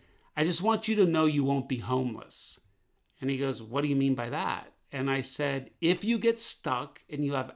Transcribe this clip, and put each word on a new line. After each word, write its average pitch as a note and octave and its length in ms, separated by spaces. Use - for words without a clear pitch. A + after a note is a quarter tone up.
"I D3+ 100
just E3+ 180
want A3 240
you A3 80
to G3+ 100
know D#3+ 200
you D3 180
won't C#3 260
be B2+ 80
homeless." B2 840
And C3+ 80
he C3+ 80
goes, C3 240
"What A#2 220
do D3+ 40
you C#3+ 80
mean C3+ 200
by A#2+ 160
that?" D#3+ 420
And C3+ 200
I C3+ 100
said, C#3 480
"If F3+ 240
you A3+ 140
get A3+ 240
stuck C#3 680
and D3 160
you C#3+ 100
have C3 220